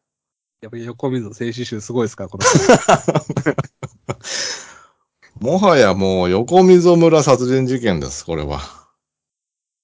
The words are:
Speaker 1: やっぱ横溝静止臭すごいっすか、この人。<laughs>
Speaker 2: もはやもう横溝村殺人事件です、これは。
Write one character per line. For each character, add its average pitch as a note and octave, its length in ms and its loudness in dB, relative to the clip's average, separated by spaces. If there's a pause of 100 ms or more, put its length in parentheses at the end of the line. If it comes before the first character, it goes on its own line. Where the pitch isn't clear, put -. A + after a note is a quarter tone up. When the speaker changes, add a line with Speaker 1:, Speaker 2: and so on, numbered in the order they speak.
(600)
Speaker 1:
や A2 80 -20
っ - 20 -20
ぱ A#2 80 -14
横 A#2+ 320 -8
溝 A#2 220 -6
静 A#2+ 160 -8
止 A#2+ 160 -8
臭 A2 160 -10
す A#2+ 120 -12
ご A#2+ 120 -2
い - 20 -2
っ - 20 -4
す - 80 -16
か、 F#2+ 120 -12
こ - 100 -18
の G2 60 -4
人。 - 140 2 (2750)
<laughs> - 0 -
Speaker 2:
も C#3 180 -2
は F#3+ 200 4
や G2+ 160 4
も F#2+ 300 -2
う F2+ 60 0
横 B2 320 2
溝 F3+ 340 6
村 E3 260 4
殺 B2+ 240 2
人 C3 200 0
事 B2+ 140 -4
件 G2 200 -2
で C2+ 100 -8
す、 - 160 -16
こ E2 100 -6
れ D2+ 60 -6
は。 C#2+ 180 -8 (1200)